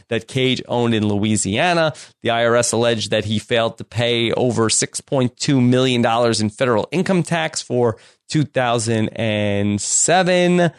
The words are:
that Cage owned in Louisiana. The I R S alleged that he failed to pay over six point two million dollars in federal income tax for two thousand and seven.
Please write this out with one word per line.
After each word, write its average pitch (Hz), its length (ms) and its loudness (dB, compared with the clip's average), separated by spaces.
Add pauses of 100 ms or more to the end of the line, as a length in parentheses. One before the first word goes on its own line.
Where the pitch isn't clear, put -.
that 113 200 -4
Cage 131 400 0
owned 120 280 0
in 107 120 0
Louisiana. 110 840 0 (300)
The 117 80 0
I 117 160 0
R 117 80 2
S 120 160 0
alleged 113 400 0
that 107 140 0
he 107 120 -2
failed 113 400 -2
to - 60 -16
pay 117 480 -2
over 113 400 0
six - 300 -4
point 131 360 -2
two 139 240 0
million 123 400 2
dollars 117 400 2
in 107 80 0
federal 117 420 0
income 185 300 0
tax 160 400 -4
for 120 360 -2 (300)
two 156 160 0
thousand 117 640 0
and 104 720 -2
seven. 175 1000 2